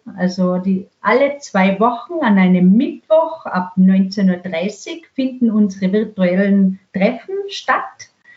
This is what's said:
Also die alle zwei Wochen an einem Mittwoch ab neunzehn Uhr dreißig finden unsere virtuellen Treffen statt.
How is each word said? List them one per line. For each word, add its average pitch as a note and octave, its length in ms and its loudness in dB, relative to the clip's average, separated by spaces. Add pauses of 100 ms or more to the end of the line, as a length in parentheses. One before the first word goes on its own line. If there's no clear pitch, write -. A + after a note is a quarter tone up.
(180)
Also F3+ 400 -2
die F#3 300 -4 (140)
alle C#4 360 0
zwei F#3+ 420 0
Wochen B3 420 -2
an G#3+ 160 2
einem F#3 380 4
Mittwoch D#4+ 720 0
ab - 320 -6
neunzehn F#3+ 520 2
Uhr F3 80 0
dreißig F#3 760 -8
finden C4 360 -2
unsere G3+ 440 0
virtuellen G3 880 0 (140)
Treffen B3 420 -2 (120)
statt. - 600 -6 (280)